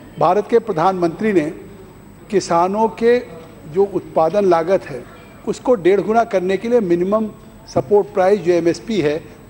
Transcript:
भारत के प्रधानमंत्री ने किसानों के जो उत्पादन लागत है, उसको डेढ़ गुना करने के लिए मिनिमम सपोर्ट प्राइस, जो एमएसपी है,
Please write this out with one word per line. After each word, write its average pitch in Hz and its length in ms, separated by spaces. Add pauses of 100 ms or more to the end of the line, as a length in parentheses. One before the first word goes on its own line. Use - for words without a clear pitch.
(200)
भारत 185 300
के 233 100
प्रधानमंत्री 185 720
ने 160 200 (760)
किसानों 185 560
के 233 320 (540)
जो 196 120
उत्पादन 185 600
लागत 170 380
है, 120 200 (440)
उसको 247 280
डेढ़ 185 260
गुना 220 220
करने 190 340
के 233 120
लिए 240 100
मिनिमम 196 480 (400)
सपोर्ट 202 400
प्राइस, 190 320
जो 175 140
एमएसपी 170 480
है, 151 220 (260)